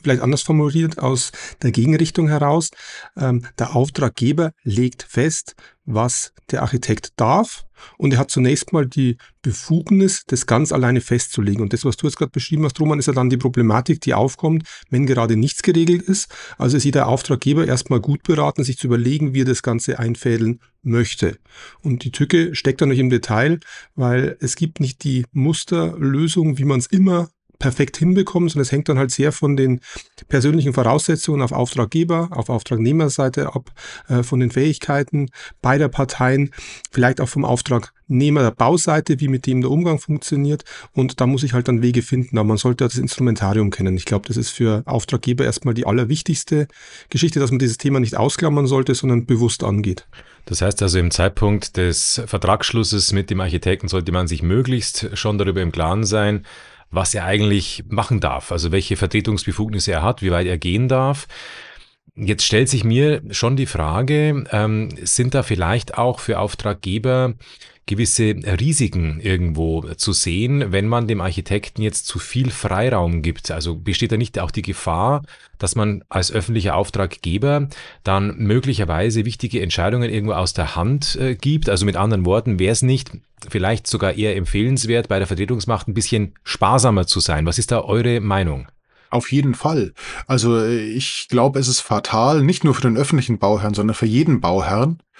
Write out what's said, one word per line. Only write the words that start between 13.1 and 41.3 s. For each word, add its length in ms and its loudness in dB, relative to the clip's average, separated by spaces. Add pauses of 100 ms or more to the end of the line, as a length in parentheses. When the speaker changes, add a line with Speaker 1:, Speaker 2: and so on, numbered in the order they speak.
Speaker 1:
dann 160 2
die 80 2
Problematik, 640 0
die 140 0
aufkommt, 480 0 (260)
wenn 160 2
gerade 300 2
nichts 260 0
geregelt 400 4
ist. 300 -2 (260)
Also 200 2
ist 60 0
jeder 240 2
Auftraggeber 600 0
erstmal 320 0
gut 240 -2
beraten, 400 0
sich 160 -4
zu 80 -4
überlegen, 480 0
wie 60 2
er 40 2
das 160 0
Ganze 380 -2
einfädeln 600 0 (220)
möchte. 560 0 (460)
Und 200 -2
die 80 -4
Tücke 440 2
steckt 260 0
dann 80 4
noch 80 2
im 140 4
Detail, 480 2 (360)
weil 440 0
es 160 -4
gibt 240 -4
nicht 240 -2
die 280 0
Musterlösung, 1300 0
wie 80 0
man's 220 2
immer 420 4 (300)
perfekt 380 0
hinbekommen, 520 2
sondern 140 0
es 80 -2
hängt 180 0
dann 80 2
halt 140 2
sehr 200 2
von 240 0
den 260 2 (480)
persönlichen 440 2
Voraussetzungen 720 2
auf 80 -2
Auftraggeber-, 800 0
auf 180 -4
Auftragnehmerseite 1040 0
ab, 160 -6 (380)
äh, 160 2
von 160 0
den 100 4
Fähigkeiten 800 0 (320)
beider 260 4
Parteien, 600 0 (400)
vielleicht 320 2
auch 80 0
vom 160 -2
Auftragnehmer 960 0
der 80 4
Bauseite, 720 2
wie 80 0
mit 180 0
dem 160 2
der 80 0
Umgang 300 2
funktioniert. 640 -2 (300)
Und 280 0
da 60 4
muss 160 2